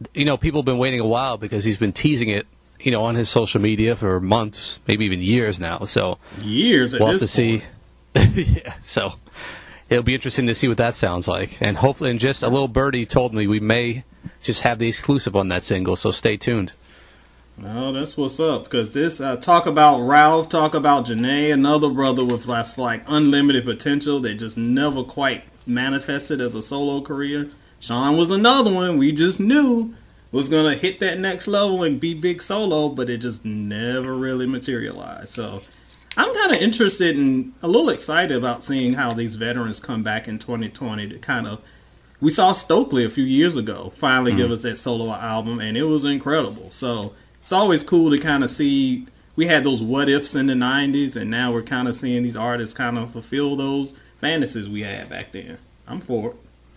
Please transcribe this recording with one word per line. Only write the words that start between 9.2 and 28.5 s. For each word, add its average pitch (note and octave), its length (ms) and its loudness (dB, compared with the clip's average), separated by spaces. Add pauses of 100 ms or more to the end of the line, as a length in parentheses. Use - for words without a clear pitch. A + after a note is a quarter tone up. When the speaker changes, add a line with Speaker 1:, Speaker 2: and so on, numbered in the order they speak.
Speaker 1:
it'll A#2+ 140 2
be B2 100 2
interesting B2+ 320 -2
to A#2 80 2
see C3 140 0
what A2+ 80 2
that A#2 180 2
sounds F2 320 -2
like. F#2 340 -4
And G#2 160 0
hopefully, C3+ 340 2
and A#2 100 -2
just C3 240 0
a A#2 40 2
little C3+ 200 2
birdie B2+ 380 0
told B2 280 2
me G#2 140 0
we G#2+ 100 2
may A#2 460 0 (360)
just - 220 -4
have A#2+ 160 2
the A#2 100 0
exclusive A#2 460 0
on G2 140 2
that F2+ 160 -2
single, F#2 320 0
so G2+ 160 0
stay G#2+ 240 0
tuned. G#2+ 360 -2 (880)
Speaker 2:
Well, A#2 320 -8
that's C3+ 240 -6
what's C3+ 240 -4
up, D#3+ 280 -2
'cause A2+ 240 -2
this, D#3+ 280 0
uh, C3+ 160 -4
talk F3 300 4
about D3+ 360 6
Ralph, D#3+ 460 6
talk D#3 260 2
about C#3+ 320 4
Janae, C3+ 460 2
another D3 360 4
brother C3 360 2
with A#2+ 220 -2
less, A#2 320 -4
like, A#2 300 -4
unlimited C#3+ 560 4
potential C#3+ 560 -2
that A2 140 -4
just A2 220 -8
never C3 460 0
quite C3 400 -4 (240)
manifested C3+ 760 -4
as A#2+ 140 -4
a A2 80 -8
solo C#3 380 -4
career. C#3+ 480 -6 (320)
Sean C3+ 360 0
was E3+ 140 4
another A3 420 4